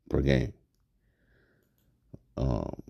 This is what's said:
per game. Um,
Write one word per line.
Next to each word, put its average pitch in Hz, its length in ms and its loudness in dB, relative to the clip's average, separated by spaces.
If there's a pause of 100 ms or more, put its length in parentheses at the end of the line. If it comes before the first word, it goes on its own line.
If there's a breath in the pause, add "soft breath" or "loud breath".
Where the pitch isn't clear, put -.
per 73 100 2
game. 67 320 2 (1800)
Um, 53 380 -2 (160)